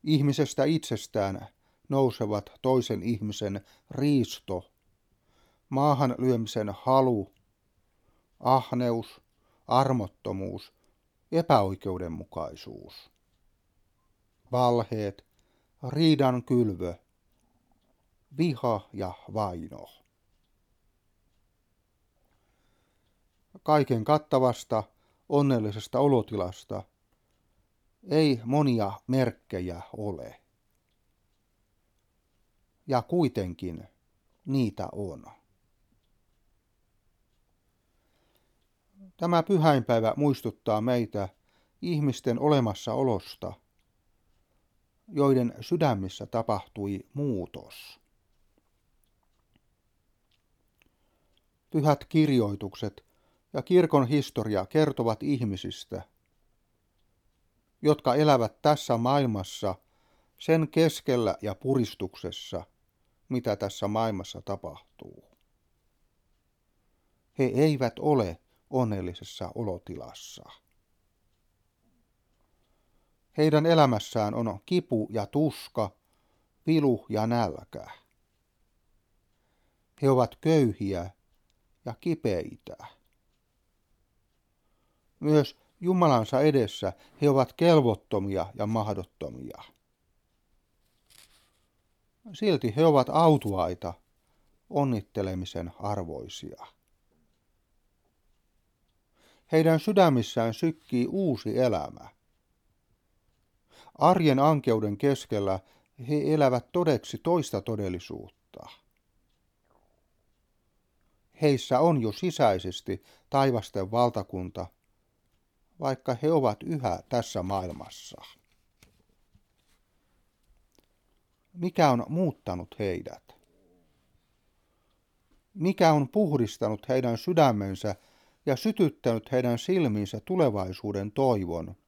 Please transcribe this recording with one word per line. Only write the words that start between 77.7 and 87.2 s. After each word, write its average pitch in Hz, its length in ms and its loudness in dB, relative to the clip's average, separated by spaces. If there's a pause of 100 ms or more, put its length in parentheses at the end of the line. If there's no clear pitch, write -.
He 139 80 4
ovat 127 260 4
köyhiä 101 760 0 (720)
ja 117 160 -10
kipeitä. - 760 -4 (2500)
Myös 147 380 2 (220)
Jumalansa 151 600 2
edessä 127 520 2 (280)